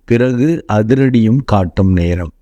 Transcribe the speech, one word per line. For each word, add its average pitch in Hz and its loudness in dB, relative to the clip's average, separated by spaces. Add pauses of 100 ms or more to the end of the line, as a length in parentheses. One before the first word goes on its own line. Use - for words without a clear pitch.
பிறகு 127 -2
அதிரடியும் 120 2
காட்டும் 95 0
நேரம். 87 -2